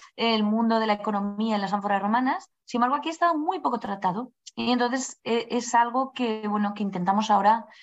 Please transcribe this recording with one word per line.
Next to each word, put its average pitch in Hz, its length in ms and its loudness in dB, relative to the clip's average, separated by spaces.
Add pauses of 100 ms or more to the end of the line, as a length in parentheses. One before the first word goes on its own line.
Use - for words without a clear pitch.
(160)
el 226 260 0
mundo 226 380 2
de 220 80 0
la 208 60 2
economía 208 600 -2
en 202 60 0
las 190 120 -2
ánforas 202 300 0
romanas. 254 480 0 (140)
Sin - 140 -6
embargo, 254 180 2
aquí 277 140 -4
está 339 240 2
muy 311 260 -2
poco 247 180 -2
tratado. 196 540 -4 (240)
Y 226 160 0
entonces, 247 500 -2
eh, 233 280 0
es 240 260 0
algo 240 360 2
que, 220 360 -2
bueno, 208 260 0
que 220 80 -6
intentamos 196 480 0
ahora 208 360 4 (160)